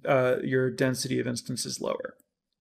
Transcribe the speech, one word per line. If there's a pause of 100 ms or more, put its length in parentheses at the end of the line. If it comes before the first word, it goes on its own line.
uh,
your
density
of
instance
is
lower. (460)